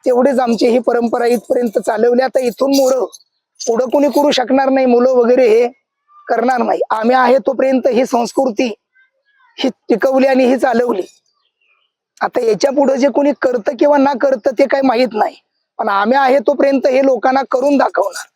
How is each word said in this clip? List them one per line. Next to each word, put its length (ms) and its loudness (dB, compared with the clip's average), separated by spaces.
तेवढीच 360 0
आमची 260 0
ही 200 2
परंपरा 400 -2
इथपर्यंत 520 -2
चालवली. 440 0
आता 180 -2
इथून 360 -2
मोरं 280 0
पुढं 300 -2
कुणी 200 2
करू 200 0
शकणार 380 0
नाही, 180 0
मुलं 260 2
वगैरे 360 4
हे 200 2
करणार 360 -2
नाही. 180 -2
आम्ही 260 0
आहे 300 4
तोपर्यंत 400 0
ही 200 2
संस्कृती 600 -2
ही 100 -4
टिकवली 380 2
आणि 180 2
ही 140 2
चालवली. 440 -2
आता 200 -4
याच्या 320 0
पुढं 240 0
जे 180 0
कोणी 260 0
करतं 380 -4
किंवा 200 2
ना 220 2
करतं 380 0
ते 80 4
काही 200 -2
माहीत 280 0
नाही, 200 -2
पण 100 -4
आम्ही 300 0
आहे 280 2
तोपर्यंत 400 0
हे 180 2
लोकांना 460 0
करून 260 0
दाखवणार. 600 -2